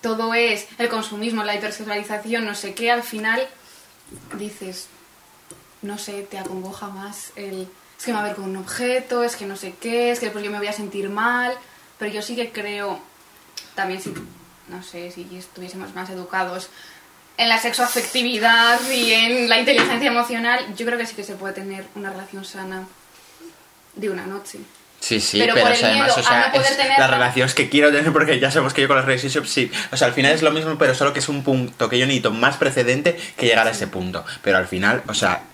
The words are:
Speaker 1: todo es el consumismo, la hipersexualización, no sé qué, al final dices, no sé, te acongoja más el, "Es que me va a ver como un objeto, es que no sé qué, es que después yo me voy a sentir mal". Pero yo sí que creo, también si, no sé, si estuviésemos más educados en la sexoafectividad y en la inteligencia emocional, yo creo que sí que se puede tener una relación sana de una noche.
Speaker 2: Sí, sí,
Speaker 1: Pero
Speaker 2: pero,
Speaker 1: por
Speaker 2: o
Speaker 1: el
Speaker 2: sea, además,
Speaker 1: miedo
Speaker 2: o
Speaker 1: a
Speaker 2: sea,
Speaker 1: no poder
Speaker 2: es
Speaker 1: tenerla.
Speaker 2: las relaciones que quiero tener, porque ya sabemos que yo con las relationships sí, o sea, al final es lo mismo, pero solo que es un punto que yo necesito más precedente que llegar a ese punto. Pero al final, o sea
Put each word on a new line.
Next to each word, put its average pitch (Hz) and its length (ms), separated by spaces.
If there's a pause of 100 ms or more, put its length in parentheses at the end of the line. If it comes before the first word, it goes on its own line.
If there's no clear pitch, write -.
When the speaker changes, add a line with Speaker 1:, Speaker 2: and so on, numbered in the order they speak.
Speaker 1:
todo 226 320
es 233 320 (120)
el 240 100
consumismo, 220 560
la 208 120
hipersexualización, 214 880
no 208 100
sé 196 180
qué, 233 160
al 240 140
final 226 420 (920)
dices, 196 500 (920)
no 208 160
sé, 202 320
te 196 80
acongoja 185 500
más 196 480
el, 190 320 (300)
"Es - 80
que 247 60
me 220 60
va 208 60
a 208 40
ver 202 80
como 196 120
un 190 100
objeto, 247 680
es 240 120
que 208 100
no 196 100
sé 190 240
qué, 240 320
es 240 80
que 240 80
después 208 160
yo 208 80
me 208 60
voy 202 100
a 208 60
sentir 196 360
mal". 240 440 (440)
Pero 208 140
yo 208 100
sí 233 140
que 226 160
creo, 202 480 (760)
también 190 260
si, - 120 (560)
no 180 140
sé, 175 280
si 180 160 (100)
estuviésemos 185 560
más 185 160
educados 185 600 (680)
en 233 120
la 226 100
sexoafectividad 240 1200 (100)
y 240 240
en 233 360
la 233 100
inteligencia 240 500
emocional, 240 560 (100)
yo 233 100
creo 240 120
que 233 80
sí - 100
que 208 80
se 196 120
puede 190 180
tener 190 320 (100)
una 202 140
relación 190 360
sana 190 400 (1080)
de 202 140
una 180 160
noche. 196 340 (420)
Speaker 2:
Sí, 110 200
sí, - 180
Speaker 1:
Pero - 140
Speaker 2:
pero, 120 120
Speaker 1:
por - 60
Speaker 2:
o - 20
Speaker 1:
el - 60
Speaker 2:
sea, 113 120
además, 110 160
Speaker 1:
miedo - 100
Speaker 2:
o - 20
Speaker 1:
a 120 40
Speaker 2:
sea, 120 240
Speaker 1:
no 113 60
poder - 180
Speaker 2:
es - 60
Speaker 1:
tenerla. 269 220
Speaker 2:
las 131 100
relaciones 127 460
que 135 140
quiero 147 200
tener, 147 220
porque 151 280
ya 135 120
sabemos 139 220
que - 80
yo 135 80
con 139 80
las 131 80
relationships 135 440
sí, - 220 (220)
o 127 40
sea, 127 120
al 120 40
final 139 200
es 160 80
lo 156 100
mismo, 156 260
pero 143 160
solo 139 200
que 143 60
es 135 100
un 143 140
punto 127 440
que 123 100
yo 127 80
necesito 117 260
más 123 260
precedente 139 600 (200)
que - 80
llegar 113 220
a 113 40
ese 104 160
punto. 92 380 (180)
Pero 98 140
al 92 100
final, 101 400
o 110 60
sea 92 300 (100)